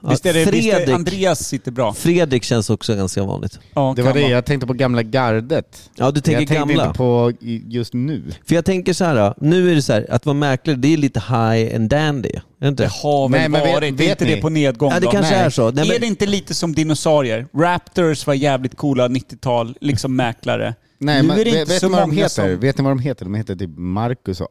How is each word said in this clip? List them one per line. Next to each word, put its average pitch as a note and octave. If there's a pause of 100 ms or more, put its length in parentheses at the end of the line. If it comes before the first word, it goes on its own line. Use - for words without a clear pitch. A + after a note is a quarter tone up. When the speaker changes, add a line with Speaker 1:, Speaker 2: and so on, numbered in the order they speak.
Speaker 1:
Ja, -
Speaker 2:
Visst -
är F3
det, E3
visst A3+
är G3+
Speaker 1:
Fredrik. C#3
Speaker 2:
Andreas F3+
sitter C3
bra. A2+
Speaker 1:
Fredrik E3
känns A2+
också G#2+
ganska G2
vanligt. F#2+ (160)
Speaker 2:
Ja, C3+
Speaker 3:
Det B2
Speaker 2:
kan B2
Speaker 3:
var C3+
det, C#3+
Speaker 2:
vara. C#3
Speaker 3:
jag B2
tänkte C3
på B2+
gamla B2
gardet. A#2
Speaker 1:
Ja, B2+
du D3
tänker C3
Speaker 3:
Jag C#3+
tänkte D3+
Speaker 1:
gamla. D3+
Speaker 3:
inte D2+
på A#2+
i-, A2+
just A#2
nu. C3+ (140)
Speaker 1:
För -
jag E3
tänker F#3
så F#3
här, A#2
nu F3+
är E3+
det D3
så C3
här, G#2+
att -
vara C#3+
mäklare, C#3+
det C3
är E3
lite C#3
high A2+
and A2+
dandy. D3
Är - (160)
det C#3
inte? C3+
Speaker 2:
Det G2 (120)
har C#3+
väl C#3
Speaker 3:
Nej, D#3+
men D3
vet, C#3+
Speaker 2:
varit, D3
Speaker 3:
vet D#3+
Speaker 2:
inte F#3
Speaker 3:
ni? -
Speaker 2:
det -
på D#3
nedgång C#3+
Speaker 1:
Ja, E3+
det F3+
Speaker 2:
då? -
Speaker 1:
kanske G3
Speaker 3:
Nej. F#3
Speaker 1:
är D#3
så. A#2
Nej, C#3
Speaker 2:
Är -
Speaker 1:
men A#3
Speaker 2:
det A#3
inte G3+
lite G3
som E3+
dinosaurier? C#3+
Raptors E3+
var D3
jävligt C3+
coola B2+
nittiotal, A#2+
liksom C3
mäklare. A2+ (240)
Speaker 3:
Nej, D3
Speaker 2:
Nu D3+
Speaker 3:
men G3
Speaker 2:
är A3
det A#3
Speaker 3:
vet, E3
Speaker 2:
inte D#3+
Speaker 3:
vet F#3
Speaker 2:
så F#3
Speaker 3:
ni F#3
vad F3
de E3
Speaker 2:
många E3+
Speaker 3:
heter? F#3 (220)
Speaker 2:
som F2+
Speaker 3:
Vet C3
ni C3+
vad C3+
de C3+
heter? B2+
De F#2
heter G#2
typ F2
Marcus F#2+
och -